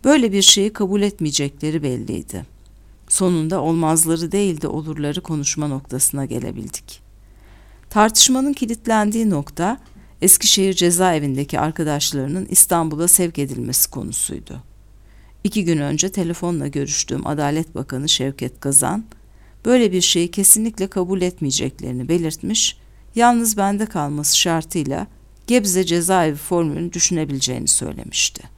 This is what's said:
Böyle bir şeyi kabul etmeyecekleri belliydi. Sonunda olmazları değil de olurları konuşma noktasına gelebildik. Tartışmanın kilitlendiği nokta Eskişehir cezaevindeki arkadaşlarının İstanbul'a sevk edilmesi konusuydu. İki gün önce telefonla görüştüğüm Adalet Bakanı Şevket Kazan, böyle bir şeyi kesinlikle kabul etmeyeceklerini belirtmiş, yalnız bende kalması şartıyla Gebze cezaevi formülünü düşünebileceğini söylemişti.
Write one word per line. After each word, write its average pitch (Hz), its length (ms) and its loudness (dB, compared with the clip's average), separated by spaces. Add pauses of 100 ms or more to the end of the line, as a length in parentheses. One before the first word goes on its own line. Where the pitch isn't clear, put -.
Böyle 262 280 6
bir 196 100 2
şeyi 202 320 6
kabul 202 280 0
etmeyecekleri 151 800 -2
belliydi. 120 640 -4 (640)
Sonunda 175 540 0
olmazları 165 680 0
değil 185 300 0
de 160 60 -4
olurları 151 540 -6
konuşma 151 460 -4
noktasına 135 580 -4
gelebildik. - 760 -10 (880)
Tartışmanın 254 640 4
kilitlendiği 220 760 0
nokta 175 480 -2 (440)
Eskişehir 190 520 4
cezaevindeki 170 840 2
arkadaşlarının 151 920 -2
İstanbul'a 165 580 2
sevk 175 320 2
edilmesi 127 500 -2
konusuydu. - 760 -8 (800)
İki 202 220 -2
gün 165 120 2
önce 147 340 -2
telefonla 170 560 -4
görüştüğüm 139 600 -4
Adalet 151 480 -2
Bakanı 135 340 -6
Şevket 131 500 -4
Kazan, 165 460 2 (600)
böyle 240 260 6
bir 180 100 2
şeyi 175 300 2
kesinlikle 208 560 2
kabul 185 340 -2
etmeyeceklerini 131 880 -4
belirtmiş, 170 680 -2 (380)
yalnız 233 420 4
bende 202 280 0
kalması 147 540 -2
şartıyla 160 680 -2 (400)
Gebze 202 380 2
cezaevi 170 500 2
formülünü 165 580 -2
düşünebileceğini 139 720 -2
söylemişti. - 760 -2 (140)